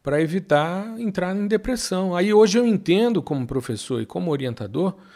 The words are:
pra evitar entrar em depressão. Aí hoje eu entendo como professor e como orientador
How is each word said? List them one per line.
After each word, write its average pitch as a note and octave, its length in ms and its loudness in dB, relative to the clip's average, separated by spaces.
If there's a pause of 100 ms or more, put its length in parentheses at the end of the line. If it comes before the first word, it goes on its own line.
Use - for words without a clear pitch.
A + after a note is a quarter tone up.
pra C#3+ 160 0
evitar F3+ 800 0
entrar F#3+ 340 -4
em G3+ 140 -2
depressão. G3+ 680 -2
Aí F#3+ 180 2
hoje G#3+ 240 6
eu A#3+ 80 4
entendo G#3 560 2
como C3 260 -4
professor A#2+ 540 -4
e A2 40 -4
como F3 260 -4
orientador C3+ 640 -4 (200)